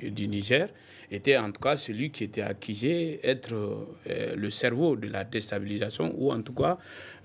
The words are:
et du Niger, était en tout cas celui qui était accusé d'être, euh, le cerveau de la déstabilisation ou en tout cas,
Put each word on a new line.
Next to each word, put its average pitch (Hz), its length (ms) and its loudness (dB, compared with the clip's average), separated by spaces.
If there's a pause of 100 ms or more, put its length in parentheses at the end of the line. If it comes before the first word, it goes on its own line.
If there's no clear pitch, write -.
et - 80 -6
du 104 180 -2
Niger, 104 420 4 (420)
était 117 260 6
en 107 140 0
tout - 100 -10
cas 143 160 4
celui 127 320 -4
qui 127 140 -6
était 104 180 -4
accusé 120 800 -2
d'être, 131 320 0
euh, 107 800 -4
le 104 140 -2
cerveau 131 460 4
de 107 120 -4
la 98 160 -2
déstabilisation 104 920 -2
ou 135 140 2
en 117 100 0
tout 123 120 -8
cas, 156 260 2 (460)